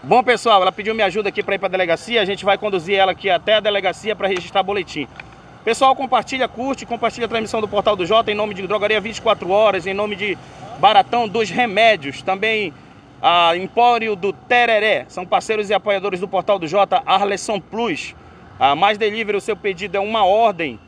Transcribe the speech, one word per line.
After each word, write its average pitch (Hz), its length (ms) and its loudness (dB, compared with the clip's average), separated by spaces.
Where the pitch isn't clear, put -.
Bom, 208 200 4
pessoal, 220 400 4
ela 180 100 2
pediu 214 220 -6
minha 214 140 0
ajuda 196 200 -2
aqui 196 140 -6
pra 202 140 -4
ir - 20 -8
pra 190 100 -4
delegacia. 185 540 0
A - 20 2
gente 190 180 -4
vai 196 140 4
conduzir 196 400 -2
ela 190 160 2
aqui 196 160 -6
até 190 280 2
a 214 40 2
delegacia 196 560 -2
pra 190 120 -4
registrar 185 340 -2
boletim. 185 440 -6
Pessoal, 262 320 2
compartilha, 262 540 -2
curte, 254 380 -6
compartilha 233 400 -4
a - 20 -8
transmissão 226 320 -4
do 208 80 -4
Portal 208 260 0
do 180 120 -4
Jota 220 240 2
em 208 40 -2
nome 208 200 -4
de 185 120 -8
Drogaria 208 320 0
vinte 208 200 -6
e - 20 -12
quatro 202 300 0
Horas, 196 360 2
em 196 60 -4
nome 208 240 -4
de 185 220 -4
Baratão 214 500 4
dos 202 220 -2
Remédios, 202 720 0
também 196 500 -2
a 170 360 4
Empório 226 580 2
do 190 180 -4
Tereré. 220 760 2
São 180 180 -12
parceiros 208 420 -2
e 208 60 0
apoiadores 190 460 -2
do 196 80 -4
Portal 190 300 0
do 165 100 -6
Jota, 185 360 2
Arleson 196 560 0
Plus. 208 540 -6
A 139 180 4
Mais 202 200 2
Delivery, 208 400 -2
o 190 40 -2
seu 208 160 -6
pedido 190 400 -6
é 196 40 0
uma 214 240 0
ordem. 180 640 2